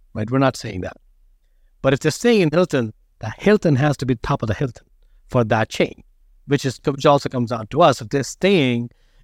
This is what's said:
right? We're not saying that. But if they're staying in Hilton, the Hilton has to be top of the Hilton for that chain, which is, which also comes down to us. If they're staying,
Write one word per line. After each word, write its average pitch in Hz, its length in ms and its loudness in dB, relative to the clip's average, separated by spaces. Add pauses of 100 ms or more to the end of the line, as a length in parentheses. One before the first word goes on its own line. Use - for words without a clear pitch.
(140)
right? 107 160 -6
We're 131 80 -2
not 135 180 2
saying 92 260 -10
that. - 160 -12 (840)
But 135 120 2
if 131 80 -2
they're 151 100 0
staying 233 300 2
in 151 100 2
Hilton, 147 420 0 (260)
the 107 200 -10
Hilton 196 380 4
has 147 200 0
to 131 80 -6
be 127 120 0
top - 260 -4
of 113 40 -4
the 110 60 -2
Hilton - 320 -6 (440)
for 123 160 0
that 110 240 0
chain, - 340 -4 (420)
which 143 180 -2
is, 131 220 -4
which 139 220 -4
also 143 200 4
comes 123 220 -4
down 113 180 -6
to 143 140 0
us. 147 200 4
If 107 80 -14
they're 139 120 -2
staying, 127 720 0 (320)